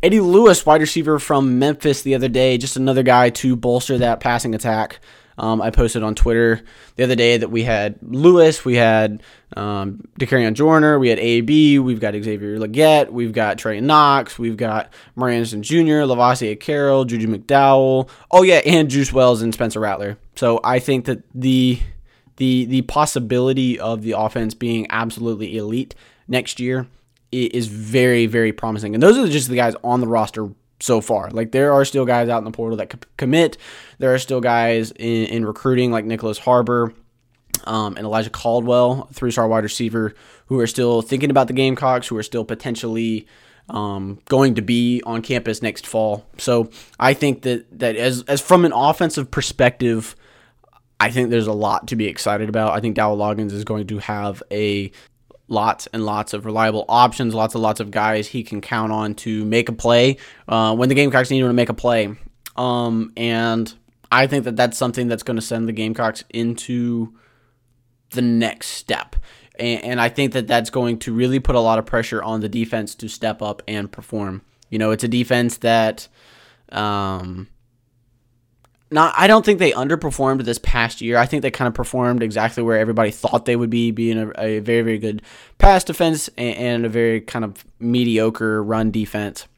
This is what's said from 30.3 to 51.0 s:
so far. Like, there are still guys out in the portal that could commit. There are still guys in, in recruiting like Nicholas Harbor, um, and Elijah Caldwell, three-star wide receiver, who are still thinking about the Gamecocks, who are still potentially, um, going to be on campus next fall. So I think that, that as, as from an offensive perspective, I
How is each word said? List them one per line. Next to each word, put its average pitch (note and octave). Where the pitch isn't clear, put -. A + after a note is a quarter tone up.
so A#2
far. G#2
Like, A2+
there C#3+
are C#3
still C3+
guys A#2+
out A#2
in G#2
the A2
portal A2+
that G#2
could -
commit. D#3
There B2+
are C3
still C3
guys A#2
in, A2+
in A2+
recruiting B2
like A2+
Nicholas A2
Harbor, A#2+
um, G#2+
and G#2+
Elijah A2
Caldwell, B2
three-star A#2
wide A2
receiver, A2
who C3+
are A#2
still A#2+
thinking C#3
about C3
the B2+
Gamecocks, C3
who A2+
are G#2+
still A2+
potentially, A2+
um, G2+
going C3
to A2+
be A#2+
on A2+
campus A#2
next G#2+
fall. G#2+
So A#2
I C3+
think C#3
that, B2
that A#2
as, B2
as C#3
from F3+
an D#3
offensive D3
perspective, B2
I G#2+